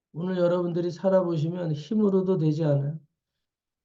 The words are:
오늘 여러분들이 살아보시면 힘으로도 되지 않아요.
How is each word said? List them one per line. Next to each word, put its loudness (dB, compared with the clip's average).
오늘 -6
여러분들이 0
살아보시면 0
힘으로도 2
되지 0
않아요. 0